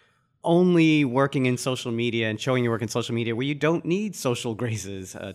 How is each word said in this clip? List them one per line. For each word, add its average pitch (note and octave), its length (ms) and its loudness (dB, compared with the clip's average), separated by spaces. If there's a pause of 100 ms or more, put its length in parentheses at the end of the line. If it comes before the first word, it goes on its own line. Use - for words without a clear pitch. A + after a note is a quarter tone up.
(420)
only E3 640 6
working C3+ 400 2
in B2+ 100 2
social B2+ 340 -4
media A#2 380 0
and G#2+ 100 -2
showing B2+ 260 0
your A#2 80 2
work A2 100 -2
in A2+ 60 -4
social A#2+ 260 -4
media A#2 200 -2
where B2+ 120 -4
you D3 80 -2
don't D#3 320 0
need G3 280 -2
social A#2+ 400 -4
graces, G2 640 -6
uh, F#2+ 180 -10